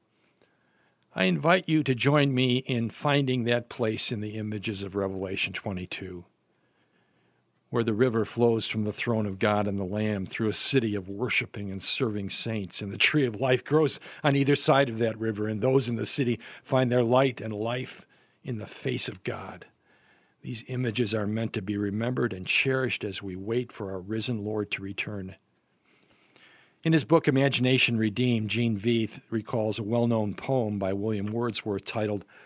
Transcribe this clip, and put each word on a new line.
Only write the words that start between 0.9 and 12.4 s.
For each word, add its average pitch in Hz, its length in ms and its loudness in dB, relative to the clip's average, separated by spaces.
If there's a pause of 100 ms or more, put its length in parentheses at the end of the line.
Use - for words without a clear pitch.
I 185 120 2
invite 175 420 2
you 156 160 2
to 131 100 2
join 139 400 4
me 127 320 2
in 117 240 -2
finding 135 540 2
that 120 240 0
place 110 420 -2
in 107 100 -4
the 107 140 -6
images 107 480 -4
of 95 140 -8
Revelation 95 560 -2
twenty-two, 90 720 -8 (1500)
where 120 140 0
the 110 100 2
river 113 300 2
flows 117 420 2
from 110 160 -2
the 104 100 -2
throne 110 320 -2
of 95 140 -4
God 104 300 2
and 98 100 -2
the 98 60 -2
Lamb 101 420 -2
through 110 220 -2
a 104 40 2
city 113 440 4
of 92 120 -6
worshiping 101 600 -4
and 95 100 -8
serving 104 500 -2
saints, 107 520 -4